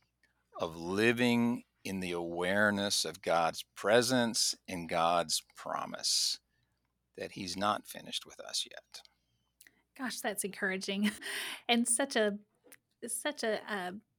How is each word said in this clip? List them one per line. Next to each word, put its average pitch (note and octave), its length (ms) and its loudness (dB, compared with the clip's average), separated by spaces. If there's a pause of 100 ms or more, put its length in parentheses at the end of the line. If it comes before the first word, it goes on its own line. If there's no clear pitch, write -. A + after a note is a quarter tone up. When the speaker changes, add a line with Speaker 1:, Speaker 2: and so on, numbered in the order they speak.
(600)
Speaker 1:
of E2 160 -2
living A#2 880 2 (200)
in F#2+ 160 -4
the F#2 120 -2
awareness F#2+ 920 2
of D#2+ 160 -8
God's E2 440 2 (100)
presence A#2 800 4 (140)
and E2+ 200 -6
God's E2+ 540 2 (140)
promise - 840 -2 (800)
that F#2+ 140 -6
he's F#2 260 -8
not G2+ 300 0
finished - 380 -10
with - 160 -20
us - 280 -4
yet. - 320 -18 (960)
Speaker 2:
Gosh, B3 220 -6
that's G#3 240 -4
encouraging G3 680 0 (280)
<laughs> - 300 -10
and A#3+ 180 6
such - 280 0
a, G#3 220 4 (720)
such D4 360 -4
a, G#3+ 240 0
uh, F#3 240 -4 (280)